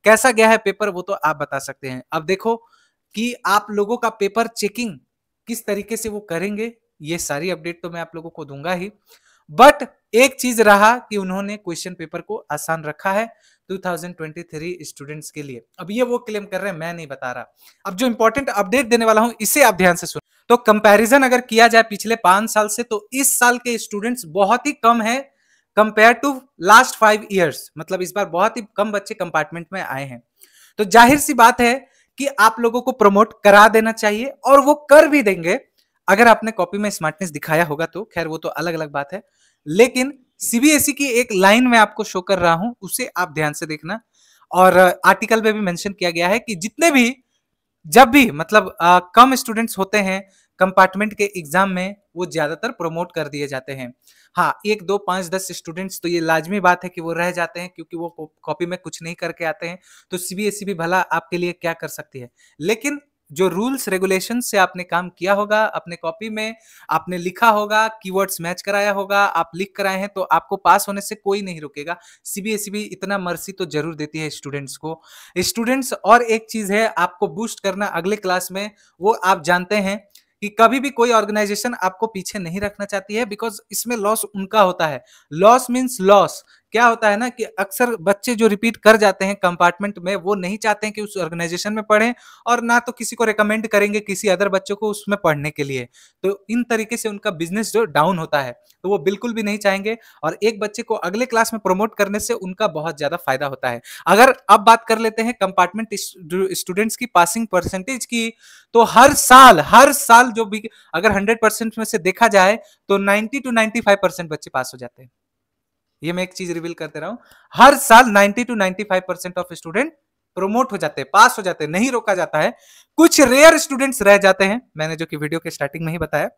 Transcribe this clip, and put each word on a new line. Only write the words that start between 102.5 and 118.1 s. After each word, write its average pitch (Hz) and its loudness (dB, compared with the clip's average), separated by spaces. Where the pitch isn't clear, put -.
बहुत 151 -8
ज्यादा 147 -6
फायदा 135 -4
होता 131 -6
है। 120 -8
अगर 220 6
अब 208 8
बात 226 6
कर 226 2
लेते 226 -4
हैं 240 -4
कंपार्टमेंट 190 -2
स्टू-, 185 -6
स्टूडेंट्स 202 -4
की 247 -10
पासिंग 208 0
परसेंटेज 185 -6
की, 226 -4
तो 233 4
हर 214 6
साल, 254 10
हर 226 8
साल 240 4
जो 226 -4
भी 208 -8
अगर 202 0
हंड्रेड 226 -2
परसेंट 220 -2
में 220 -6
से 214 -6
देखा 185 0
जाए 196 4
तो 196 2
नाइंटी 214 -2
to 254 -8
नाइंटी 220 0
फ़ाइव 202 2
परसेंट 170 -4
बच्चे - -12
पास 127 -6
हो 127 -20
जाते 127 -18
हैं। 131 -20
ये 165 -6
मैं 180 -6
एक 180 -8
चीज 180 -10
रिवील 170 -8
करते 156 -12
रहा 170 -10
हूं, 240 -12
हर 254 6
साल 240 6
नाइंटी 202 2